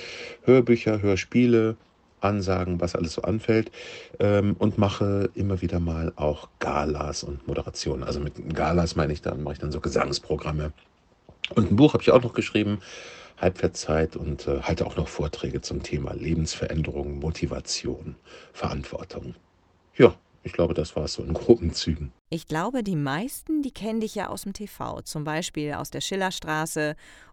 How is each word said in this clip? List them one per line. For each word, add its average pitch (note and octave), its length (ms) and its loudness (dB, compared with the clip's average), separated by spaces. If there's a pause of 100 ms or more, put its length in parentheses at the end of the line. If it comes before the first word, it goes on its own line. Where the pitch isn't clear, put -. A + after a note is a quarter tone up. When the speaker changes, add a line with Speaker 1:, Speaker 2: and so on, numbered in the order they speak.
(420)
Speaker 1:
Hörbücher, A#2+ 580 6
Hörspiele, A2 760 4 (440)
Ansagen, F#2 600 0
was F2 160 0
alles E2+ 160 -4
so - 100 -6
anfällt, A2 480 2 (480)
ähm, G2+ 400 4
und G#2+ 180 2
mache G2+ 600 2
immer G2 260 0
wieder F2+ 160 0
mal E2 380 0
auch D2+ 320 -2 (100)
Galas D2 640 -2
und C#2+ 240 -10
Moderationen. - 560 -4
Also - 160 -4
mit D2 160 -4 (180)
Galas E2 440 2
meine D2+ 160 0
ich D2 100 -6
dann, - 220 -4
mache D2 100 -6
ich - 60 -12
dann D2+ 100 -4
so C#2+ 80 -6
Gesangsprogramme. D2+ 960 -2 (840)
Und G#2 160 4
ein G2+ 60 6
Buch C#3+ 160 8
habe - 100 8
ich - 80 8
auch B2 140 8
noch A#2 100 -4
geschrieben, G#2 460 0 (600)
Halbwertszeit, D#2+ 760 0
und, C#2+ 320 -6
äh, C#2 140 0
halte - 220 -2
auch - 120 -4
noch D#2+ 100 0
Vorträge - 540 -4
zum - 240 -6
Thema C#2 280 -4
Lebensveränderung, D2 1080 -2
Motivation, - 960 -6 (360)
Verantwortung. - 840 -8 (580)
Ja, G2+ 180 10 (320)
ich - 80 -10
glaube, E2 220 2
das - 220 -4
war's - 160 -4
so - 100 -8
in E2 120 -6
groben F2 380 6
Zügen. D2 380 -4 (180)
Speaker 2:
Ich D#3+ 200 -6
glaube, G#3+ 340 -2
die G3 140 -2
meisten, G3 680 -2
die C4 80 -4
kennen A3 300 -4
dich A3 160 -4
ja G3 120 -4
aus - 140 -10
dem G3+ 100 -8
T G3+ 140 -10
V, - 360 -8
zum D3+ 200 -8
Beispiel D3+ 520 -4
aus - 160 -8
der C#3+ 100 -8
Schillerstraße D#3 960 -2 (360)